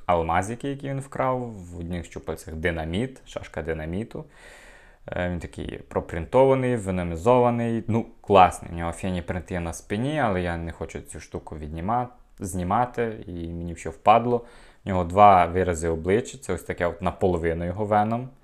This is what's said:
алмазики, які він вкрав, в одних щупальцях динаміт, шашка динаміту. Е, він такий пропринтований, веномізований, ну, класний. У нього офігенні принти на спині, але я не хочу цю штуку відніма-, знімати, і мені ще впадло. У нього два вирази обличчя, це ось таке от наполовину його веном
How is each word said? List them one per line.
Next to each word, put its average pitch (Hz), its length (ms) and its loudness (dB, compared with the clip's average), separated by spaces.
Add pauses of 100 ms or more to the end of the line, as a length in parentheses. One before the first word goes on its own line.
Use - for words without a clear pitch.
алмазики, 90 640 0
які 139 200 -8
він 135 120 -6
вкрав, 131 400 -4
в 92 380 -12
одних 87 280 -6
щупальцях 80 480 -10
динаміт, 85 760 -4
шашка - 340 -10
динаміту. 82 640 -6 (840)
Е, 90 220 -4
він 87 80 -4
такий - 400 -10 (100)
пропринтований, 123 880 2
веномізований, 113 1120 2
ну, 110 180 0 (140)
класний. 90 520 6
У - 20 -10
нього 85 160 -4
офігенні 90 320 -4
принти 90 380 -6
на 85 120 -6
спині, 135 480 -4
але 95 220 0
я 85 140 -2
не 82 160 -8
хочу - 280 -10
цю 76 200 -14
штуку - 360 -12
відніма-, 85 520 -4 (300)
знімати, 110 880 -2
і 95 60 -12
мені 85 440 -8
ще - 140 -10
впадло. 117 540 4 (400)
У - 40 -6
нього 92 160 2
два 92 420 8
вирази 85 420 0
обличчя, 90 500 0
це - 140 -6
ось 87 100 -4
таке 90 240 -2
от 85 160 -4
наполовину 85 640 0
його 95 200 -4
веном 110 440 0 (160)